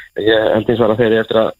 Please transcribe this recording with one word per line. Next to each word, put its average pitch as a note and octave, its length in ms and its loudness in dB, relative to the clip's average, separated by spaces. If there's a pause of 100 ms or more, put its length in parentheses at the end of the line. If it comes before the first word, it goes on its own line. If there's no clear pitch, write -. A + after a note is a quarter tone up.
En - 180 -6
ég A2 220 2
held A2 200 0
hins A#2 120 0
vegar A2 140 2
að A#2 60 0
þeir A2 100 2
eru A2 100 2
eftir A2 200 0
að, G2+ 180 -2